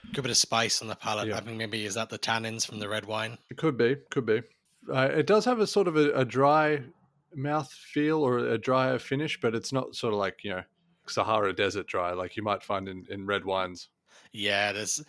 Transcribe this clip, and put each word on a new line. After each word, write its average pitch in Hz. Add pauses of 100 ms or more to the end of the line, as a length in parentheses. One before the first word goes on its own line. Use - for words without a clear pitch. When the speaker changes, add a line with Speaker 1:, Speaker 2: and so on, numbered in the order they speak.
(120)
Speaker 1:
Good 139
bit 123
of 117
spice -
on 113
the 104
palate. 107
Speaker 2:
Yeah. 98
Speaker 1:
I -
think 113
maybe, 110
is 98
that 110
the 107
tannins 113
from 117
the 104
red 104
wine? 110 (120)
Speaker 2:
It 131
could 151
be, 120 (140)
could 127
be. 110 (500)
Uh, 131
it 147
does 208
have 247
a 208
sort 196
of 156
a, 147
a 135
dry 143 (520)
mouth 143
feel 151
or 123
a 120
drier 131
finish, 147
but 113
it's 110
not 131
sort 117
of 104
like, 95
you 104
know, 92 (460)
Sahara 107
Desert 98
dry 90
like 90
you 104
might 101
find 95
in, 92
in 98
red 98
wines. 92 (440)
Speaker 1:
Yeah, 101
there's, 107